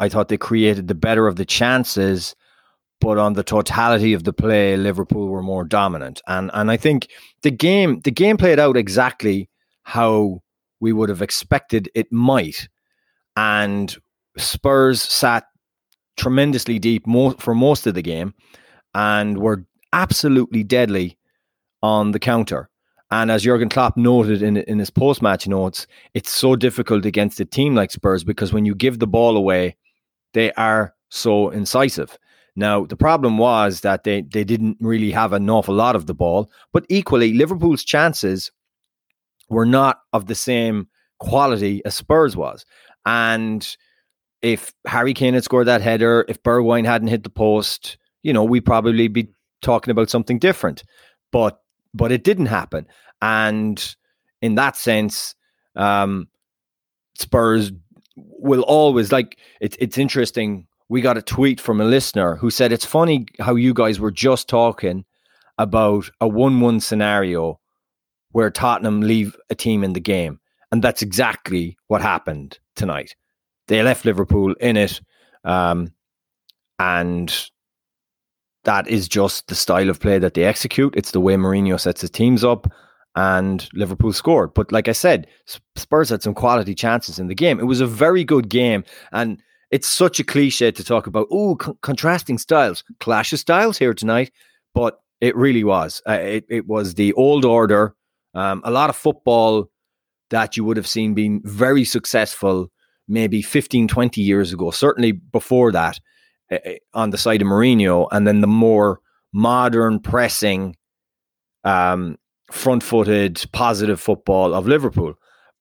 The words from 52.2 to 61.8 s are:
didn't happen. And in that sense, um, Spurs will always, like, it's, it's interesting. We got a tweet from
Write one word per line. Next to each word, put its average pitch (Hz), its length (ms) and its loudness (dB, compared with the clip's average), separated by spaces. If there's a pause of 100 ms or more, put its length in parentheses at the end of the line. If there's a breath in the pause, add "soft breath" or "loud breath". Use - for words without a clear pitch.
didn't 185 220 2
happen. 87 400 -6 (340 soft breath)
And 107 760 -2 (460)
in 113 140 0
that 135 200 0
sense, 107 580 -2 (420)
um, 98 520 0 (840)
Spurs 113 580 0 (440)
will 131 460 0
always, 139 500 4
like, 127 260 -2 (220 soft breath)
it's, 110 200 -6
it's 120 180 -4
interesting. 113 680 -2 (240)
We 123 100 -2
got 123 160 2
a 110 60 -6
tweet 135 380 0
from 107 200 0